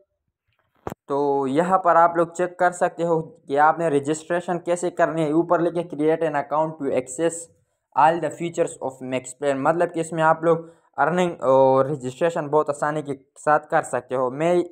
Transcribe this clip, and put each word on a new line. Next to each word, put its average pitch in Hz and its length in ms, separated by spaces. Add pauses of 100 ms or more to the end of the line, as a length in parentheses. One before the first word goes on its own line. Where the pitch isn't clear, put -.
(1080)
तो 139 380
यहाँ 175 320
पर 170 180
आप 170 200
लोग 170 160
चेक 175 260
कर 180 120
सकते 175 320
हो 170 180 (280)
कि 139 80
आपने 156 320
रजिस्ट्रेशन 156 680
कैसे 175 320
करनी 165 320
है। 147 100
ऊपर 170 280
लिखे 170 220
create 160 480
an 147 60
account 151 360 (100)
to 135 180
access 160 320 (680)
all 156 160
the 156 160
features 165 420 (140)
of 131 260
Max 127 100
Plan, 139 340
मतलब 165 320
कि 165 120
इसमें 165 220
आप 160 220
लोग 165 280 (260)
अर्निंग 170 440
और 135 480
रजिस्ट्रेशन 151 580
बहुत 151 220
आसानी 151 320
के 139 100 (240)
साथ 151 240
कर 156 220
सकते 127 320
हो। 131 160
मैं 170 420